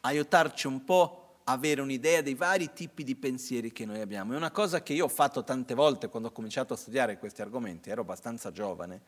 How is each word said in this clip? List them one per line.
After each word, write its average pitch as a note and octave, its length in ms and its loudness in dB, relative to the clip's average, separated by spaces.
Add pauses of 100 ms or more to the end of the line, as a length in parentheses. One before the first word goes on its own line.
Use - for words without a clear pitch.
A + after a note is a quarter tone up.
aiutarci D3 680 4
un C3 160 -4
po' - 640 2
a B2+ 80 4
avere C#3 280 2
un'idea C#3 400 4
dei C#3 140 -2
vari F3 380 2
tipi E3 300 -12
di C3 120 -2
pensieri B2 560 -4
che A#2 140 -10
noi G#2+ 160 -6
abbiamo. G2+ 320 -6
È - 20 -4
una D#3+ 160 -2
cosa F3+ 320 0
che D3 100 -4
io D3+ 120 2
ho C3 40 2
fatto C3+ 340 2
tante C3 300 -2
volte C3 360 4
quando A2+ 200 -6
ho - 20 -20
cominciato A#2+ 420 -6
a A2 40 -8
studiare A2+ 400 -2
questi - 240 -10
argomenti, G#2 480 -8
ero A2 120 -4
abbastanza G2+ 500 -8
giovane, F2+ 560 -8